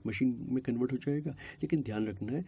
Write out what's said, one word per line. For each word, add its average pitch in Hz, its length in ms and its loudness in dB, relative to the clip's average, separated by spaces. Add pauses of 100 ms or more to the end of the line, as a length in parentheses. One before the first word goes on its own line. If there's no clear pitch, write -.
मशीन 117 440 2
में 127 120 2
कन्वर्ट 123 300 2
हो 131 40 0
जाएगा। 147 340 0 (320)
लेकिन 151 200 2
ध्यान 107 240 0
रखना 104 260 -4
है, 165 160 -2